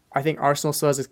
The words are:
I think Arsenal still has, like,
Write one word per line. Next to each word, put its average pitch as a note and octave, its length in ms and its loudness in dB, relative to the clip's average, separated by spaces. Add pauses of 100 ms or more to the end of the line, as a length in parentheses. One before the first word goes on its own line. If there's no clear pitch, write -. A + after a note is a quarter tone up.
(140)
I C#3 80 0
think D3+ 180 -2
Arsenal C#3+ 340 0
still D3+ 160 0
has, C#3+ 100 2
like, C3 120 -6